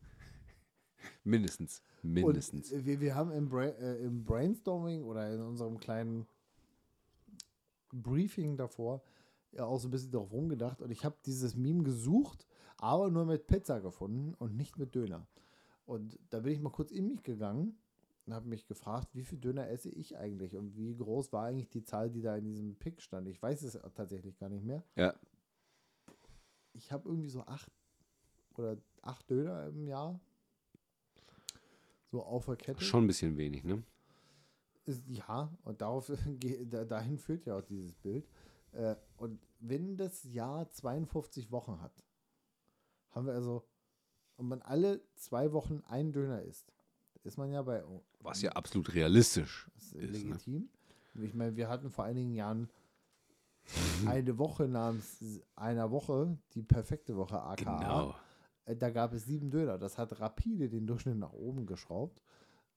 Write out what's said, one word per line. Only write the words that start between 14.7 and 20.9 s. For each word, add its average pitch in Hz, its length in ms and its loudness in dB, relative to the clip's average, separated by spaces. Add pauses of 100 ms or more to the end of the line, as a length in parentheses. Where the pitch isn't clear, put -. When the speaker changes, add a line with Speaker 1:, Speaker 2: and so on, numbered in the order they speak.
Speaker 2:
mit 131 160 -2
Döner. 95 320 0 (580)
Und 110 340 -6 (120)
da 113 100 -2
bin 127 120 2
ich 147 80 0
mal 147 100 -2
kurz 151 200 -4
in 190 180 0
mich 269 140 -2
gegangen 123 540 0 (500)
und 113 80 -6
hab 113 120 -6
mich 113 200 -6
gefragt, 110 480 -6
wie 127 100 -8
viel 147 140 -8
Döner 127 300 -2
esse 127 220 -6
ich - 260 -12
eigentlich 98 400 -6
und 101 200 -8
wie 113 200 -4